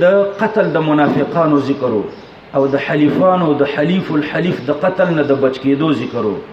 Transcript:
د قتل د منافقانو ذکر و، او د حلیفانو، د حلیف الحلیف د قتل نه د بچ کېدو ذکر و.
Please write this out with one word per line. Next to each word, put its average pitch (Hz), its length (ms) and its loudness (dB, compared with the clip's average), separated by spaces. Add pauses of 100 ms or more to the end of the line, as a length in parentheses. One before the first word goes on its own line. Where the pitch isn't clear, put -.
د - 20 6 (340)
قتل 214 340 0
د 160 40 -2 (100)
منافقانو 147 720 2 (100)
ذکر 127 300 -2
و، 95 40 -2 (520)
او 139 180 2
د - 20 2 (120)
حلیفانو، 156 760 2
د - 20 4 (120)
حلیف 165 360 0
الحلیف 160 560 -2
د 151 160 -8
قتل 185 320 0
نه 147 140 0
د 190 120 0
بچ 180 220 0
کېدو 143 280 0 (100)
ذکر 117 240 -4
و. 98 100 -2 (180)